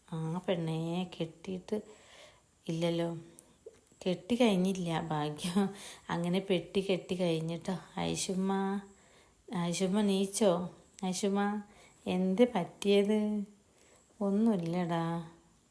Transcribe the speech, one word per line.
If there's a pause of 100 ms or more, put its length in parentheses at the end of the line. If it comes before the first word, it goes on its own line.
ആ (200)
പെണ്ണേ, (280)
കെട്ടിയിട്ട് (880)
ഇല്ലല്ലോ. (920)
കെട്ടി
കഴിഞ്ഞില്ല. (120)
ഭാഗ്യം. (520)
അങ്ങനെ
പെട്ടി
കെട്ടി
കഴിഞ്ഞിട്ടോ. (220)
ആയിഷുമ്മ, (960)
ആയിഷുമ്മ
നീച്ചോ? (520)
ആയിഷുമ്മ, (640)
എന്ത്
പറ്റിയത്? (1000)
ഒന്നുമില്ലടാ. (680)